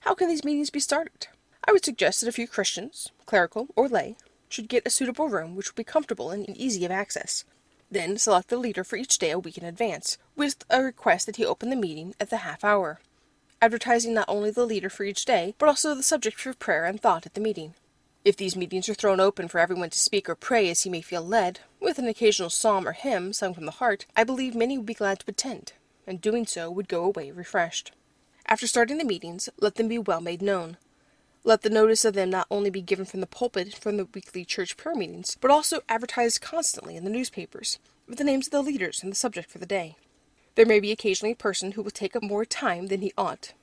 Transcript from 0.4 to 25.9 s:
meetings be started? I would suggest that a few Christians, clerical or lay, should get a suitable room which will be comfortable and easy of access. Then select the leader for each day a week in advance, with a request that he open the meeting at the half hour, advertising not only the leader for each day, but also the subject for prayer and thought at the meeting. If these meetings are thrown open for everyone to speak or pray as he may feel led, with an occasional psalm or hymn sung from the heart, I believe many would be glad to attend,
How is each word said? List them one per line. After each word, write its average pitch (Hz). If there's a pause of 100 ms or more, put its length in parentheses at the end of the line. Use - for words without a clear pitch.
meetings 294
be 285
started? - (380)
I -
would 392
suggest 196
that 226
a 240
few 240
Christians, - (140)
clerical 214
or 262
lay, 214 (320)
should 220
get -
a 247
suitable 269
room 170
which 196
will -
be 233
comfortable 226
and 202
easy 220
of 175
access. - (440)
Then 190
select 185
the 240
leader 220
for 208
each 254
day 160
a 175
week 165
in 170
advance, 170 (180)
with 285
a 262
request 220
that 208
he 233
open -
the 269
meeting 175
at 202
the 226
half -
hour, 196 (640)
advertising 233
not 220
only 208
the 240
leader 202
for -
each 196
day, 196
but 302
also 294
the 262
subject 240
for 262
prayer 165
and 196
thought 175
at -
the 202
meeting. 175 (500)
If 202
these 185
meetings 185
are 208
thrown 196
open 190
for 175
everyone 175
to -
speak -
or 165
pray 220
as 170
he 190
may 170
feel 175
led, 185 (200)
with 359
an 247
occasional 214
psalm 196
or 165
hymn 202
sung 185
from 165
the 156
heart, 226
I 226
believe 254
many 247
would 214
be 226
glad 196
to -
attend, - (340)